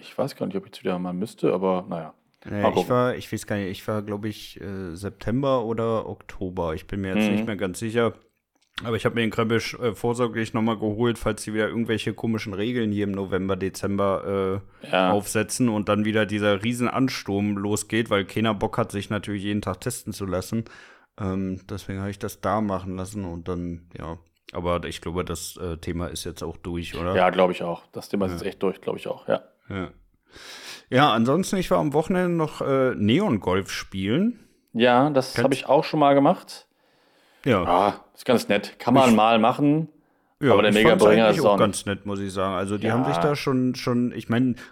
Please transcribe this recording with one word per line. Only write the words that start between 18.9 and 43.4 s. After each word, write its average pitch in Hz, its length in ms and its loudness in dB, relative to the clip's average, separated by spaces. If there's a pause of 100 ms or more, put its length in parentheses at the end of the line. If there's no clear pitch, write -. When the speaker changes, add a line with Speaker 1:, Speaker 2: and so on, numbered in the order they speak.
Speaker 2:
sich 98 180 -6
natürlich 104 340 -4
jeden 104 180 -2
Tag 98 180 -6
testen - 340 -8
zu 101 120 -8
lassen. 92 380 -2 (560)
Ähm, 95 480 -4
deswegen 98 320 -8
hab 98 80 -6
ich 101 100 -10
das - 220 -10
da 104 220 0
machen 92 340 -4
lassen 95 300 -8
und 85 220 -10
dann, 87 500 -6
ja. 80 180 -10 (360)
Aber 87 320 -2
ich 78 180 -10
glaube, 87 240 -4
das, - 320 -10
äh, 87 180 -6
Thema 85 300 -6
ist - 180 -10
jetzt 85 180 -12
auch 82 140 -8
durch, 87 420 -8
oder? 87 160 -2
Speaker 1:
Ja, 92 140 4
glaub 92 220 4
ich 90 120 -6
auch. 85 200 -6 (100)
Das - 160 -14
Thema 101 180 -2
ist 92 60 -4
Speaker 2:
Ja. 85 60 -6
Speaker 1:
jetzt 87 80 -8
echt - 160 -10
durch, 95 180 -2
glaub - 160 -6
ich - 120 -12
auch, - 200 -8
ja. - 140 0 (260)
Speaker 2:
Ja. 95 200 -6 (1000)
Ja, 135 240 6
ansonsten, 139 440 2
ich 185 140 -2
war 185 80 4
am 156 140 0
Wochenende 175 420 0
noch, 156 280 -2
äh, 135 340 2
Neon-Golf 104 720 2
spielen. 127 720 -2 (320)
Speaker 1:
Ja, 123 380 4
das 135 240 0
Speaker 2:
Kennst 117 100 2
Speaker 1:
hab 135 80 2
ich - 140 -4
auch 151 180 4
schon 156 160 -2
mal 143 140 6
gemacht. 143 520 2 (800)
Speaker 2:
Ja. 107 200 4
Speaker 1:
Ja, 90 400 2 (100)
ist - 100 -20
ganz 120 240 2
nett. 104 300 0
Kann - 160 -2
man 131 160 8
Speaker 2:
Ich 113 60 8
Speaker 1:
mal 113 220 6
machen. 143 500 2 (540)
Speaker 2:
Ja, 131 120 6
Speaker 1:
Aber 101 80 8
der 104 80 4
Speaker 2:
ich 104 80 4
fand's 113 140 8 (120)
Speaker 1:
Megabringer 107 220 8
Speaker 2:
eigentlich 104 120 4
Speaker 1:
ist - 60 2
Speaker 2:
auch 104 100 6
Speaker 1:
auch 95 40 4
Speaker 2:
ganz 101 200 4
Speaker 1:
nicht - 80 -10
Speaker 2:
nett, 98 200 -6
muss 101 120 -4
ich 98 140 -6
sagen. 95 220 -2
Also, 98 240 -2
die 107 120 -2
haben 120 120 2
Speaker 1:
Ja. 143 100 -2
Speaker 2:
sich 170 60 0
da 151 180 2
schon, 127 380 0